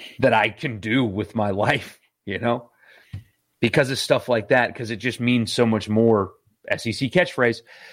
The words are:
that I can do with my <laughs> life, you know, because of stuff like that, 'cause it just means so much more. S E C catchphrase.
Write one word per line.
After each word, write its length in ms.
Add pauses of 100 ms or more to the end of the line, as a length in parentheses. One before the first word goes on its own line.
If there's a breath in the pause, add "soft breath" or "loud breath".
(200)
that 140
I 160
can 300
do 240
with 320
my 140
<laughs> 160
life, 340 (260)
you 140
know, 320 (880 loud breath)
because 320
of 60
stuff 320
like 200
that, 260
'cause 160
it 60
just 220
means 340
so 120
much 240
more. 440 (340)
S 200
E 40
C 180
catchphrase. 520 (320 loud breath)